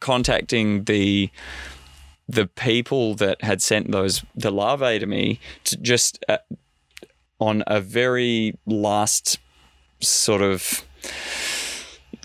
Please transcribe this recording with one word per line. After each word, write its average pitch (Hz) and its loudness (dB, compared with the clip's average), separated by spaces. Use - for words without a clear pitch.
contacting 117 2
the, 101 4
the 107 2
people 120 0
that 98 0
had 98 0
sent 107 2
those, 95 0
the - -2
larvae 113 0
to 101 -4
me 104 -2
to - -2
just, - 0
uh, 107 2
on 107 2
a 107 2
very 117 0
last 104 0
sort - 2
of 95 -2